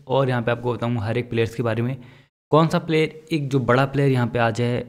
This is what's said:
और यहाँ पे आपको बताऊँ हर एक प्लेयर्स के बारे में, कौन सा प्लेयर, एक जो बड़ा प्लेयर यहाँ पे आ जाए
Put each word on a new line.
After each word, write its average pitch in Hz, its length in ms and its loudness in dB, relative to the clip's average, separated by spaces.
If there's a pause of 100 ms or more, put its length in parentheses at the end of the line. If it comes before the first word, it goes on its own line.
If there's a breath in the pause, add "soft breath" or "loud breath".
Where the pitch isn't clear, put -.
और 131 220 2
यहाँ 123 120 0
पे 120 100 0
आपको 120 220 -2
बताऊँ 117 260 -2
हर 110 180 -2
एक 120 120 -4
प्लेयर्स 113 260 0
के 127 80 -2
बारे 113 180 0
में, 127 160 -2 (540 loud breath)
कौन 156 160 6
सा 170 120 0
प्लेयर, 160 420 -2 (100)
एक 143 180 -2
जो 139 120 2
बड़ा 123 260 2
प्लेयर 139 240 2
यहाँ 123 160 2
पे 120 120 -2
आ 117 120 2
जाए 120 380 -2